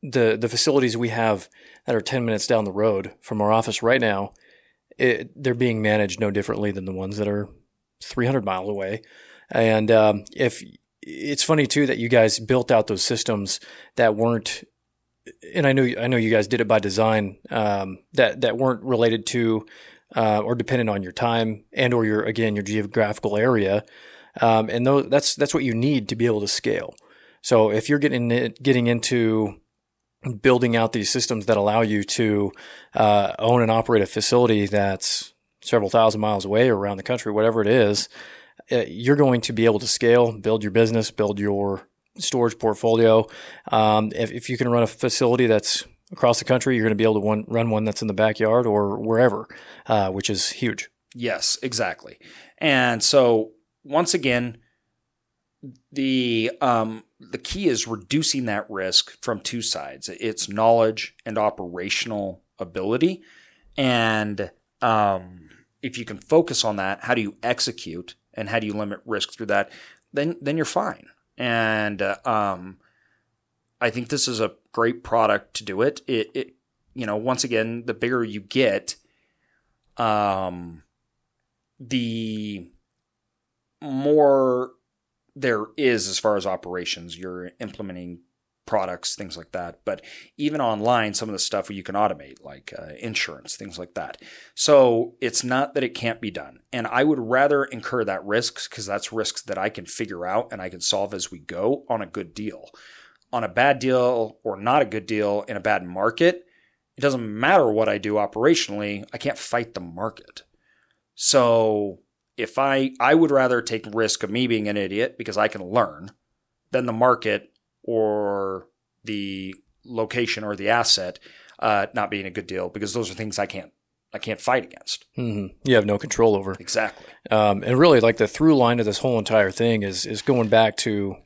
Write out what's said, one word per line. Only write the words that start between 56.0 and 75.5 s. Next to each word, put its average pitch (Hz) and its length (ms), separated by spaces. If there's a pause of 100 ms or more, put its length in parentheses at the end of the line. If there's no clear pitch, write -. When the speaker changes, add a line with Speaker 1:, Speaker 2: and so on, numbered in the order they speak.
Speaker 2:
um, 110 420 (160)
the - 180
key 196 300
is 117 200
reducing 127 580
that 104 240
risk 95 540
from 110 160
two 120 220
sides. 69 480
It's 107 380
knowledge 110 680 (100)
and 107 120
operational 98 1040 (160)
ability. 107 640 (540)
And, 110 720 (300)
um, 95 680 (320)
if 127 160
you 117 80
can 104 140
focus 160 440
on 104 140
that, 98 260
how 127 100
do 120 80
you 104 220
execute 117 720 (180)
and 107 160
how 113 100
do 107 80
you 104 60
limit 104 320
risk 104 280
through 113 140
that? 101 240 (420)
Then, 151 280
then 143 140
you're 156 100
fine. - 420 (300)
And, 110 640
uh, 98 240
um, 98 520 (1040)
I 120 80
think 117 180
this 139 200
is 117 120
a 110 140 (180)
great 117 320
product 107 520